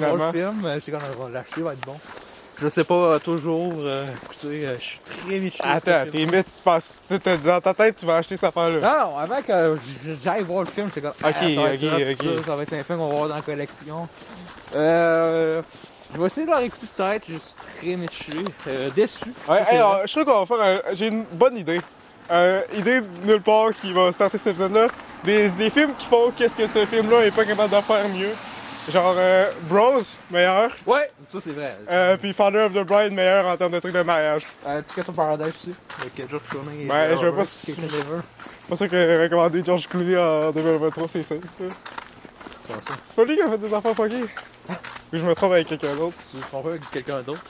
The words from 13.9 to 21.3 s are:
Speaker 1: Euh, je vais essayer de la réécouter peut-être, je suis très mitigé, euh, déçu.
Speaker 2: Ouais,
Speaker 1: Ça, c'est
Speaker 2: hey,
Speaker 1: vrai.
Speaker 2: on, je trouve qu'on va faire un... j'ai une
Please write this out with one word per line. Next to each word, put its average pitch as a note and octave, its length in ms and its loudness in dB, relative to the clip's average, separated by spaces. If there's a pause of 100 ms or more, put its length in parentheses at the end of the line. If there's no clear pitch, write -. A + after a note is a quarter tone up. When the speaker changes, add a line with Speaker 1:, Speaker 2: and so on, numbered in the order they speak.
Speaker 1:
Euh, E3 880 2 (520)
je D3 60 -10
vais F3+ 80 2
essayer D4+ 180 -2
de E4 60 0
la D#4 60 4
réécouter A#3+ 380 -4
peut-être, G3+ 320 -2
je E3 60 -12
suis - 220 -14 (240)
très F3 160 -6
mitigé, E3+ 500 -8 (220)
euh, C3+ 240 -4
déçu. G3+ 340 0 (240)
Speaker 2:
Ouais, E3+ 80 6
Speaker 1:
Ça, G#3 120 4
c'est A#3+ 60 6
Speaker 2:
hey, B3 60 6
Speaker 1:
vrai. G3 220 4
Speaker 2:
on, G#3 40 -4
je - 60 -6
trouve D#4 120 0
qu'on A#3+ 180 4
va A#3+ 140 -2
faire A3 40 2 (300)
un... - 40 -2
j'ai G#3 120 -2
une A3 240 -2